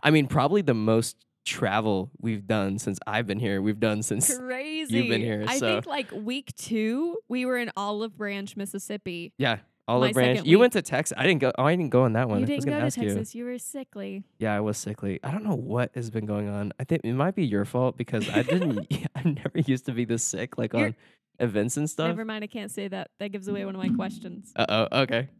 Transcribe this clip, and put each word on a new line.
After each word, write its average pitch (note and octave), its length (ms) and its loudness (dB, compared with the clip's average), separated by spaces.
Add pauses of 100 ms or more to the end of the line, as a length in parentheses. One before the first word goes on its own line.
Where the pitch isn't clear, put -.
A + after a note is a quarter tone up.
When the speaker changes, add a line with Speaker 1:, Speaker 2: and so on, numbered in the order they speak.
Speaker 1:
I D3 80 4
mean, D3+ 180 6
probably D3 360 4
the C#3 100 4
most A2+ 520 2 (200)
travel G#2 640 0 (100)
we've G#2 280 -4
done G2+ 320 0
since G2 260 -4
I've G#2+ 220 -2
been G2+ 120 -2
here, G2+ 220 0
we've G#2 180 0
done G#2+ 220 2
since A2+ 340 0
Speaker 2:
Crazy. C4 640 -6
Speaker 1:
you've A#2+ 120 2
been A2 120 2
here, G#2+ 260 -2
Speaker 2:
I C4 120 0
Speaker 1:
so. A#2+ 140 0
Speaker 2:
think, G#2 120 -2
like, C#4+ 260 -4
week A#3+ 440 -6
two, B3 640 -2 (120)
we B3+ 160 -2
were B3+ 120 0
in A#3+ 200 -2
Olive G#3 400 -4
Branch, G3+ 400 -6
Mississippi. G3 800 -8
Speaker 1:
Yeah, A#2+ 220 2 (280)
Olive B2+ 220 4
Speaker 2:
My B2 40 0
Speaker 1:
Branch. B2 260 6
Speaker 2:
second - 100 -2
Speaker 1:
You E3+ 80 10
went A#3+ 160 8
Speaker 2:
week. F3 120 0
Speaker 1:
to - 40 -12
Texas. C#3 260 0
I C3+ 120 2
didn't E3+ 140 4
go. C3 140 4
Oh, B2+ 100 2
I D#3+ 100 4
didn't E3 160 0
go B2 100 6
on B2 120 4
that A#2+ 160 2
one. G#2 100 2
Speaker 2:
You G2+ 80 2
Speaker 1:
I C#4+ 80 0
was C#4+ 80 -2
Speaker 2:
didn't - 20 -2
Speaker 1:
gonna D4 120 0
Speaker 2:
go - 20 0
to D4+ 80 2
Speaker 1:
ask - 100 -2
you. A3 120 0
Speaker 2:
Texas. G#3+ 260 -2
You A#3+ 100 -8
were B3 140 -6
sickly. G3+ 640 -10 (160)
Speaker 1:
Yeah, G#2+ 160 0
I G2+ 40 0
was G#2+ 200 0
sickly. G2+ 440 -4
I - 60 -6
don't G3 140 -4
know G#3 120 0
what A#2+ 380 -2
has A#2 160 -6
been A2 160 -4
going G#2 240 -2
on. G#2 300 -4
I C3+ 40 -4
think E3 200 0
it A#2 100 -2
might D3+ 220 0
be G3 100 2
your G2+ 200 2
fault B2+ 300 0
because A#2 320 -2
I - 160 2
Speaker 2:
<laughs> C#3 380 0
Speaker 1:
didn't. - 60 -10 (180)
<laughs> - 100 -6
I've C3 100 -4
never C#3 340 -2
used C3 260 2
to C3+ 60 -4
be A#2+ 140 0
this A2+ 180 0
sick, - 340 -4
like, A2+ 160 -2
Speaker 2:
You're - 140 2
Speaker 1:
on A2+ 80 -4 (440)
events A2 380 0
and D3+ 100 0
stuff. D#3+ 200 -2
Speaker 2:
Never F3 180 -2
mind. G#3+ 180 -6
I G#3+ 40 -10
can't G#3 240 -10
say G3+ 160 -6
that. F#3+ 320 -8
That G3+ 120 -6
gives G3 160 -8
away G3+ 180 -4
one F#3+ 100 -6
of F#3+ 60 -6
my - 80 0
questions. - 680 -4
Speaker 1:
Uh-oh. A2+ 480 2
Okay. A#2+ 260 0 (100)